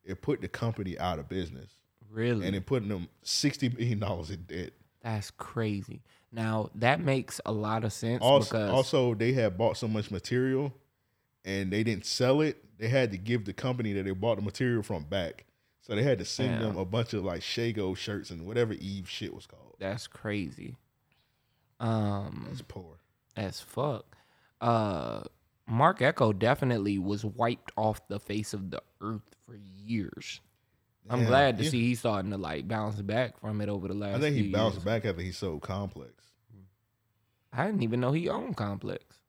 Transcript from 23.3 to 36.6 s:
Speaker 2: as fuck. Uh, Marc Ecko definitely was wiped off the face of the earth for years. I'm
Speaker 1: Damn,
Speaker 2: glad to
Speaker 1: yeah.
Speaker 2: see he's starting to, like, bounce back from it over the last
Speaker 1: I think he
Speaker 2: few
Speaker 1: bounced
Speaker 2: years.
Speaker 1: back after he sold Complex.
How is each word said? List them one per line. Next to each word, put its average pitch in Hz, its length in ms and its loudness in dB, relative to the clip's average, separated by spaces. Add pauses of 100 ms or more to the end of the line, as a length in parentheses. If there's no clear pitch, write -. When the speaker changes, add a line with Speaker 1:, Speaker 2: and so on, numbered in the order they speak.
Speaker 2:
as 98 240 -4
fuck. - 560 -4 (440)
Uh, 92 640 2 (440)
Marc 131 360 4
Ecko 123 300 4
definitely 107 680 2
was 101 260 0
wiped 117 520 -2
off 110 320 0
the 101 100 -4
face 104 340 -4
of 98 180 -6
the - 120 -6 (180)
earth 110 340 -8 (120)
for 113 100 -18
years. 101 840 -6 (680)
I'm 123 100 2
Speaker 1:
Damn, 113 80 6
Speaker 2:
glad 131 300 6
to 147 60 2
Speaker 1:
yeah. 156 60 2
Speaker 2:
see 127 160 2
he's 123 140 2
starting 104 320 0
to, 98 40 -4
like, 78 320 -4
bounce 107 320 -4
back 110 400 -2
from 107 220 -4
it 101 80 -2
over 98 180 -4
the 92 60 -4
last 101 220 -2
Speaker 1:
I 131 40 2
think 147 160 2
he 110 60 4
Speaker 2:
few 95 100 0
Speaker 1:
bounced 104 240 2
Speaker 2:
years. 85 80 -8
Speaker 1:
back 107 220 0
after 87 160 -2
he 90 100 -4
sold 82 300 -6
Complex. 92 500 -6 (1400)